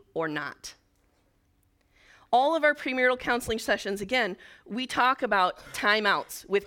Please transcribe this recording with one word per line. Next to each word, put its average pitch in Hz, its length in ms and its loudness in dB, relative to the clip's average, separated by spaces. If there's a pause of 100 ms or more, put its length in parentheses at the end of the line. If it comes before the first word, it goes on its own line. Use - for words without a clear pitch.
(140)
or 160 140 -2
not. 151 460 -10 (1600)
All 277 240 4
of 302 80 0
our 294 100 4
premarital 254 460 0
counseling 240 400 -2
sessions, 202 420 -2
again, 208 360 -2 (280)
we 247 200 -8
talk 254 360 2
about 202 380 2 (140)
timeouts 208 760 0
with 196 200 0